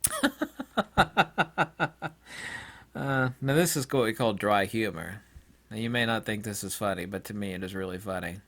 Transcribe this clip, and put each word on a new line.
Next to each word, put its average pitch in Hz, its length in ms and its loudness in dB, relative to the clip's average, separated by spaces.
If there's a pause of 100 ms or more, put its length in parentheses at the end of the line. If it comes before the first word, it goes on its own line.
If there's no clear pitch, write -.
<laughs> - 2000 0 (840)
Uh, 135 360 0 (120)
now 135 140 2
this 170 200 4
is 131 160 0
what 135 120 4
we 113 100 2
call 113 200 2
dry 101 320 4
humor. 98 580 -2 (480)
Now 107 60 -8
you 113 120 -2
may 120 160 2
not 113 200 2
think 107 180 -4
this 101 200 -6
is 95 120 -6
funny, 95 300 0
but 95 200 -6
to - 80 -10
me 101 200 -4
it 90 100 -6
is 92 100 -6
really 92 240 -4
funny. 92 500 -6